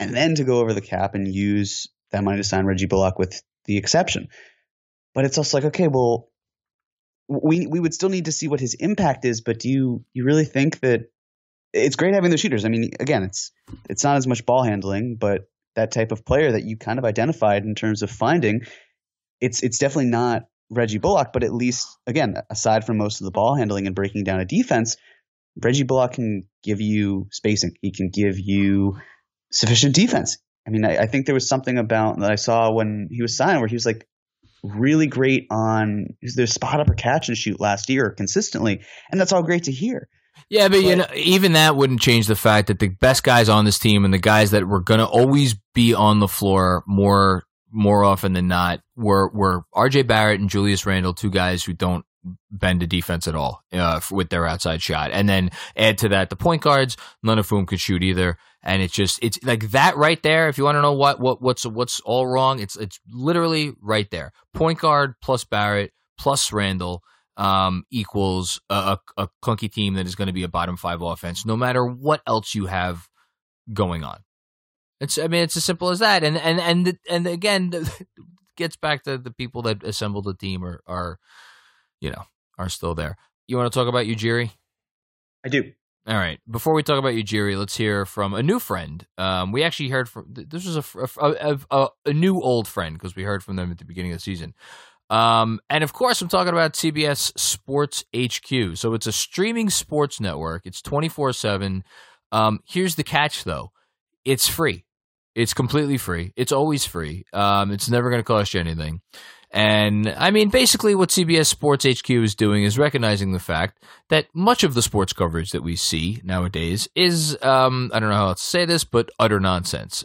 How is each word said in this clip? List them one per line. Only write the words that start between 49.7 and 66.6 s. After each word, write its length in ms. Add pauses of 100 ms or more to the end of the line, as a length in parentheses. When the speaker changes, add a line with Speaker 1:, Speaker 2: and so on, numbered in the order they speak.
Speaker 2:
R 160
J 140
Barrett 380
and 80
Julius 380
Randle, 280
two 160
guys 340
who 80
don't 320 (460)
bend 320
a 40
defense 400
at 80
all, 280 (100)
uh, 240
f-, 140
with 200
their 160
outside 340
shot. 320
And 160
then 220 (260)
add 220
to 120
that 200
the 60
point 260
guards, 340 (260)
none 160
of 100
whom 180
could 140
shoot 220
either. 340 (260)
And 200
it's 100
just, 300
it's 220
like 260
that 260
right 260
there. 260
If 100
you 60
wanna 180
know 100
what, 280
what, 220
what's, 240
what's 340
all 260
wrong, 340
it's, 160
it's 320
literally 720
right 300
there. 220 (220)
Point 240
guard 420
plus 240
Barrett 480 (260)
plus 340
Randle, 500 (340)